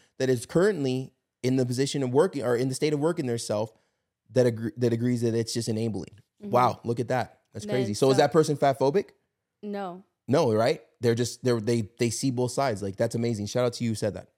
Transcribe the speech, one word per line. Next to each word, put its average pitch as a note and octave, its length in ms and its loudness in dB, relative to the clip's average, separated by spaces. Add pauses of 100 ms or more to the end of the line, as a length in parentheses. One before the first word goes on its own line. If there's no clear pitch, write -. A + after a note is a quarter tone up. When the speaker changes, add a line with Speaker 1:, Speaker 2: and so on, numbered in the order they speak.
(180)
Speaker 1:
that C3 140 0
is A#2+ 160 -2
currently C#3+ 640 0 (300)
in B2+ 140 2
the B2+ 80 4
position C3+ 360 -2
of B2+ 100 -2
working D3 320 2
or A#2+ 120 2
in B2+ 140 0
the B2+ 60 -4
state D3+ 180 0
of D3 60 -2
working D#3+ 280 -2
their A#2 100 -2
self A2 340 -4 (600)
that B2+ 160 4
agree, A2+ 300 -2
that A#2+ 160 2
agrees A#2+ 280 0
that A#2 140 0
it's A2+ 180 -2
just A#2 160 -4
enabling. G#2+ 500 -4 (220)
Speaker 2:
Mm-hmm. G#2 80 -14
Speaker 1:
Wow, A#2+ 340 2
look A#2 160 -4
at A2+ 100 -6
that. B2+ 320 -4 (120)
That's G#2+ 140 -12
Speaker 2:
Then B2 80 -4
Speaker 1:
crazy. A#2+ 180 -2
So C3+ 160 2
is C3 80 4
Speaker 2:
so D3+ 60 6
Speaker 1:
that C#3+ 80 2
person D3+ 260 4
fat C#3 220 0
phobic? D3+ 300 0 (520)
Speaker 2:
No. G3 420 -10 (240)
Speaker 1:
No, B2+ 260 4
right? A#2+ 280 2 (200)
They're A#2 140 4
just, A#2 280 -4
they're, B2 160 2
they, A2+ 380 0
they A#2+ 140 0
see C3+ 180 -2
both B2 220 -2
sides. A#2+ 320 -2
Like, G2 140 -6
that's A#2 180 -2
amazing. A2+ 320 -2
Shout B2 180 0
out A#2+ 80 -2
to - 100 -8
you A2+ 80 -2
who G#2+ 40 -2
said G#2 180 -2
that. F2 140 -14 (100)